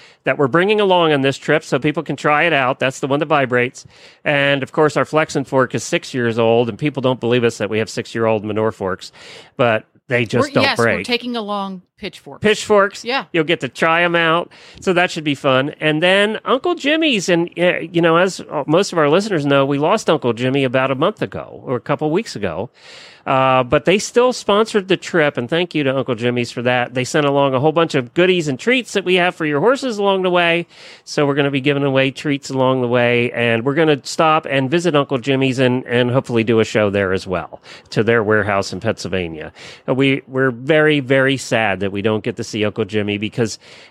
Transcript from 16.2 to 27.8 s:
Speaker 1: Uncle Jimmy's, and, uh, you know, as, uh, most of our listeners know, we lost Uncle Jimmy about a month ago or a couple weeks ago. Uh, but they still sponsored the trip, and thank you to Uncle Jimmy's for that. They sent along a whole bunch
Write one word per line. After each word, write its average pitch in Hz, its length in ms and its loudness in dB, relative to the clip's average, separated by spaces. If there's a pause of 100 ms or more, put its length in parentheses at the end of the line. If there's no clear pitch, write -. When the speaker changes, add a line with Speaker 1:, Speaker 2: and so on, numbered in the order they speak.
Speaker 1:
Uncle 269 320 0
Jimmy's, 294 540 0
and, 170 180 2 (100)
uh, 170 220 0
you 170 220 -2
know, 165 160 4
as, 180 320 0
uh, 147 180 -4
most 175 240 2
of 180 60 -4
our 151 100 4
listeners 180 380 0
know, 139 200 2
we 139 120 -2
lost 165 320 0
Uncle 135 240 0
Jimmy 131 320 0
about 131 260 0
a 135 40 -2
month 165 260 -2
ago 82 420 -8
or 135 120 -4
a 123 40 -4
couple 151 320 -4
weeks 196 240 -4
ago. 95 340 -6 (540)
Uh, 131 380 4
but 127 240 0
they 190 140 2
still 240 340 2
sponsored 208 540 0
the 190 100 2
trip, 151 400 0
and 120 100 -4
thank 170 280 -2
you 151 80 0
to 135 120 0
Uncle 127 200 -2
Jimmy's 120 360 -2
for 123 120 -8
that. 123 320 0
They 127 80 -2
sent 151 240 0
along 139 260 2
a 127 60 0
whole 151 120 2
bunch 160 220 0